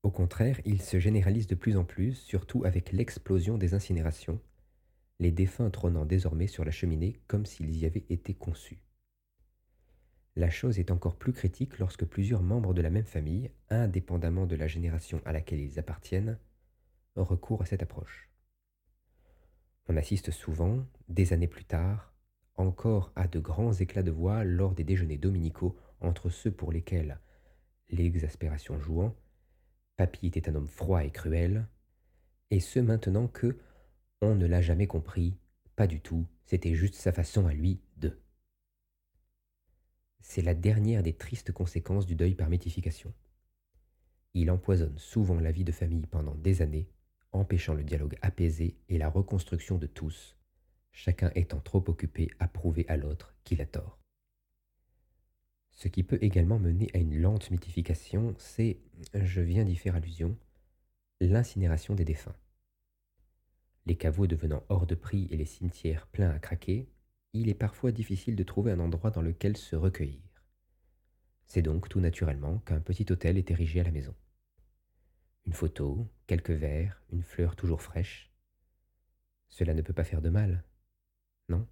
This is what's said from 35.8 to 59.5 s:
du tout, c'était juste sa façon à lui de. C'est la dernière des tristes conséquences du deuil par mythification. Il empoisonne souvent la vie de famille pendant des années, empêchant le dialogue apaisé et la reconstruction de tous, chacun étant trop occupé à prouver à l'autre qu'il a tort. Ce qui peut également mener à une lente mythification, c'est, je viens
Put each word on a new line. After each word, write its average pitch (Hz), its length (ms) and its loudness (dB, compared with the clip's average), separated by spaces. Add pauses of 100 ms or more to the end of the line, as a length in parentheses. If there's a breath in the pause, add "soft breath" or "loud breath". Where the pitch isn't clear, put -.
du 78 140 0
tout, 82 260 -2 (180)
c'était 85 300 0
juste 92 200 2
sa - 180 0
façon 87 340 2
à 78 60 4
lui 87 280 0 (160)
de. - 220 -4 (2000)
C'est - 220 -4
la 85 120 4
dernière 104 480 4
des 82 120 0
tristes - 380 -8
conséquences 92 540 -2
du 87 80 -2
deuil 87 200 2
par 85 140 0
mythification. 85 640 -4 (1200)
Il 85 160 4
empoisonne 87 480 2
souvent 92 400 0
la 80 140 2
vie 90 120 0
de 82 80 -2
famille 80 340 -2
pendant 73 280 -4
des 85 280 2
années, 76 260 -2 (440)
empêchant 92 420 0
le 73 100 -2
dialogue 73 380 -2
apaisé 82 560 0 (100)
et 87 100 2
la 78 100 2
reconstruction 92 680 0
de 76 80 -4
tous, - 500 -10 (600)
chacun - 380 0
étant 85 260 0
trop 92 280 0
occupé 82 420 -2 (100)
à 90 80 0
prouver 82 400 -2
à 82 80 0
l'autre 73 480 -6
qu'il - 160 -2
a - 60 -4
tort. - 340 -10 (1700)
Ce - 180 -4
qui 90 140 0
peut 110 200 2
également 92 360 4
mener 90 360 2
à 90 40 4
une 80 220 2
lente 98 300 2
mythification, 87 880 -2
c'est, - 420 -2 (320)
je 92 300 0
viens 90 220 2